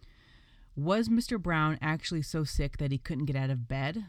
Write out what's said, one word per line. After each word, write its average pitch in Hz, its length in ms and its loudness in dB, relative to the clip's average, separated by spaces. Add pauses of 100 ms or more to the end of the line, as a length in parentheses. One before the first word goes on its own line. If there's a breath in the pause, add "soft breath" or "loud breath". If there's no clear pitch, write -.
(760 soft breath)
Was 202 340 2
Mister 233 260 2
Brown 156 460 2
actually 156 400 -2
so 156 220 -2
sick 143 340 -2
that 143 120 0
he 135 80 0
couldn't 151 280 -4
get 135 100 0
out 135 140 0
of 123 180 -2
bed? 143 400 -2